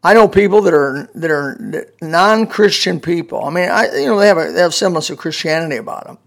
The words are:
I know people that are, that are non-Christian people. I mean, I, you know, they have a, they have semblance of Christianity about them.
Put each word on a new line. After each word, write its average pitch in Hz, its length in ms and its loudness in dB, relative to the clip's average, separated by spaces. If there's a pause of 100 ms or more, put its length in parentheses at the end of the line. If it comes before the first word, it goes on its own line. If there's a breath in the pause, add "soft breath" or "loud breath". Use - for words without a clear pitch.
I 175 100 4
know 220 140 8
people 196 340 4
that 180 140 2
are, 139 400 -2
that 160 160 -4
are 147 600 -6 (120)
non-Christian 190 960 0
people. 170 440 -6
I 143 60 -6
mean, 180 180 -2
I, - 300 0
you 285 80 -4
know, 220 140 0
they 202 80 6
have 190 100 4
a, 156 140 -4
they 175 100 0
have 170 140 0
semblance 175 340 -2
of 160 80 -10
Christianity 160 600 -4
about - 280 -12
them. - 220 -20